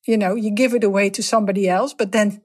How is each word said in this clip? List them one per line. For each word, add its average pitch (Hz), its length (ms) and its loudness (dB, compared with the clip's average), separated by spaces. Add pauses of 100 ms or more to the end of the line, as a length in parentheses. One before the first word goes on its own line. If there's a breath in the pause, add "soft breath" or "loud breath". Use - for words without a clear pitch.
you 226 100 2
know, 196 160 0
you 220 160 -4
give 233 240 0
it 233 100 0
away 196 260 2
to 208 120 -8
somebody 202 460 0
else, 202 260 0
but 202 160 -2
then 208 340 0